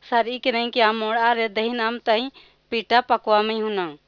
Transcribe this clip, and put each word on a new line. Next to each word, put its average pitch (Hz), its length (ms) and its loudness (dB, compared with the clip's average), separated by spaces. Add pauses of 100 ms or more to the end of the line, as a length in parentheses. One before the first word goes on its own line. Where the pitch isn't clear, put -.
सर 233 180 2
ई 247 120 -6
के 254 120 0
नहीं 233 200 -2
कि 247 100 0
हम 220 140 4
मोड़ 220 220 -2
आ 233 160 2
रहे 226 160 0
दही 220 220 -4
नाम 240 280 -4
तही 240 300 0 (420)
पीटा 233 300 2
पकवा 220 400 2
में 220 200 -2
हूं 214 80 -2
ना। 175 280 -4 (100)